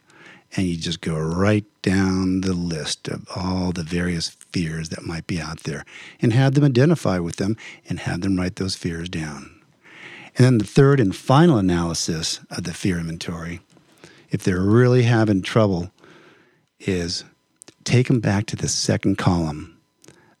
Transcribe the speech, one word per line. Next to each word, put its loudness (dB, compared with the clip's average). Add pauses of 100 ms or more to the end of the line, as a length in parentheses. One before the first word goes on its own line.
(540)
And -2
you -2
just -8
go -4
right 0 (160)
down 0
the 0
list -6
of -10
all -2
the -6
various -4 (160)
fears -6
that -10
might -8
be -4
out -12
there -10 (340)
and 2
have 4
them 4
identify 2
with -6
them -2 (320)
and -6
have -6
them 0
write -4
those -6
fears -8
down. -10 (880)
And 6
then 6
the 2
third 6
and 0
final 4
analysis -2 (100)
of -8
the -8
fear -2
inventory, -8 (680)
if -4
they're 0
really 6
having 4
trouble, 0 (840)
is -4 (600)
take 2
'em 2
back 0
to -8
the -4
second -2
column -2 (600)